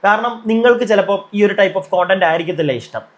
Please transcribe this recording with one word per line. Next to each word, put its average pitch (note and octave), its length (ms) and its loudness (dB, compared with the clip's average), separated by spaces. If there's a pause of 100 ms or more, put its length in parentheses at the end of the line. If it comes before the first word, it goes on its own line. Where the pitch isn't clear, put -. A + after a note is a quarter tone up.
കാരണം A3 280 0 (180)
നിങ്ങൾക്ക് A#3+ 420 2
ചിലപ്പോൾ G3 260 0 (180)
ഈ G#3 100 2
ഒരു G3 140 0
type F#3+ 200 2
of F#3 140 -14
content F#3 360 0
ആയിരിക്കത്തില്ല D#3+ 520 -2
ഇഷ്ടം. - 220 -12 (120)